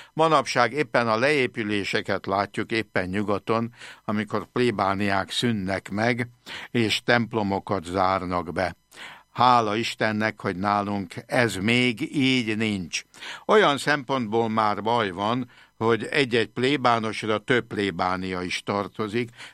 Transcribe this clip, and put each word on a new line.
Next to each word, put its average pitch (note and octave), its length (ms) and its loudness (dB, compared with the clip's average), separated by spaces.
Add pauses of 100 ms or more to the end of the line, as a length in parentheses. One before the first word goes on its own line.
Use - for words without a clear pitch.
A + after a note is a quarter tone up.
(120)
manapság C#3 600 2
éppen C3 360 0
a A2 100 2
leépüléseket G#2+ 1080 0
látjuk G2 440 -2
éppen G#2 380 -2
nyugaton, G#2 680 -2 (300)
amikor G#2 480 -4
plébániák G2 800 0
szűnnek G2 600 -2
meg, A#2 380 0 (420)
és A2+ 340 0
templomokat G#2 800 0
zárnak F2+ 680 -2
be. F2 240 -2 (560)
Hála A#2+ 440 4
Istennek, A2 640 -2
hogy G2 160 -2
nálunk G2+ 580 -2 (120)
ez A#2+ 300 2
még A#2+ 600 0
így B2+ 400 2
nincs. G#2 460 -4 (440)
Olyan F3+ 320 4
szempontból B2 720 0
már G#2+ 340 0
baj A2 280 0
van, A2 400 -2 (260)
hogy A2+ 280 2
egy-egy A#2 440 0
plébánosra A#2 880 0
több A#2 280 0
plébánia F#2 760 -2
is F2+ 200 -6
tartozik, G#2+ 680 -4 (240)